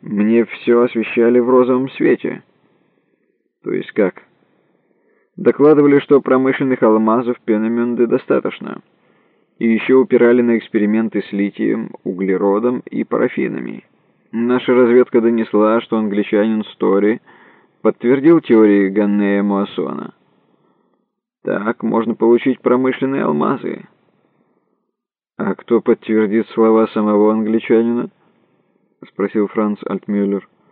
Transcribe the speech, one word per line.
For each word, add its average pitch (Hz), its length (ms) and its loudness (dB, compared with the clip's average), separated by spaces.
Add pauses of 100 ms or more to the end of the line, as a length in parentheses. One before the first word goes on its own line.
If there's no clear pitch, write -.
мне 107 440 0
всё 120 380 0
освещали 120 560 0
в 117 100 0
розовом 127 420 2
свете». - 520 -2 (1200)
«То - 80 -6
есть - 200 -8
как?» - 300 -2 (1120)
«Докладывали, 143 640 4
что 139 200 2
промышленных 131 640 0
алмазов 113 580 0
Пенемюнде 117 640 -2
достаточно. - 760 -4 (760)
И 117 100 0
ещё 120 320 2
упирали 120 420 2
на 117 160 0
эксперименты 107 640 -2
с - 100 -12
литием, 110 580 -4 (140)
углеродом 98 840 -2
и 110 140 -4
парафинами. 117 800 -4 (460)
Наша 123 440 -2
разведка 123 460 4
донесла, 110 600 0
что - 160 -6
англичанин 107 680 -2
Стори 101 560 -2 (600)
подтвердил 135 600 2
теории 101 500 4
Ганнея 101 520 0
Муассона. 95 720 -6 (1300)
Так 101 380 -6
можно 113 320 -2
получить 120 460 2
промышленные 131 640 -2
алмазы». - 600 -4 (1500)
«А 98 160 -4
кто - 260 -2
подтвердит 110 680 -2
слова 110 400 2
самого 107 440 0
англичанина?» 113 800 -2 (960)
спросил 101 420 -4
Франц 107 360 -4
Альтмюллер. 101 640 -4 (240)